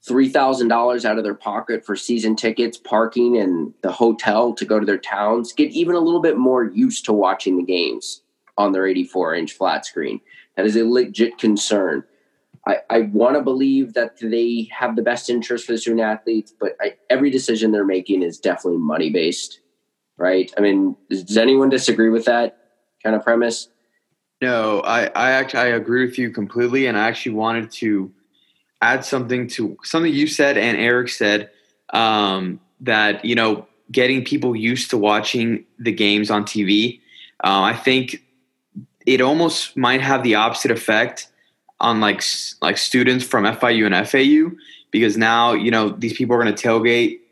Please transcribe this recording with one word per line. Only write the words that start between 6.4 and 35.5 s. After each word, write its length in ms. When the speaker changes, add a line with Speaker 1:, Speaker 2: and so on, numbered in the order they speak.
Speaker 1:
used 420
to 80
watching 440
the 60
games 600
on 140
their 160
eighty-four 480
inch 160
flat 340
screen. 340
That 80
is 100
a 100
legit 520
concern. 680
I, 100
I 120
wanna 300
believe 500
that 260
they 520
have 240
the 80
best 260
interest 380
for 60
the 40
student 240
athletes, 580
but 220
I, 140
every 200
decision 420
they're 140
making 380
is 160
definitely 400
money-based, 800
right? 400
I 40
mean, 340
does, 140
does 140
anyone 320
disagree 400
with 160
that 320
kind 120
of 80
premise? 460
Speaker 2:
No, 400
I, 240
I 260
act-, 240
I 120
agree 380
with 120
you 140
completely, 560
and 100
I 100
actually 280
wanted 380
to 380
add 220
something 420
to 360
something 280
you 160
said 300
and 180
Eric 340
said, 420
um, 680
that, 420
you 120
know, 320
getting 320
people 320
used 340
to 80
watching 640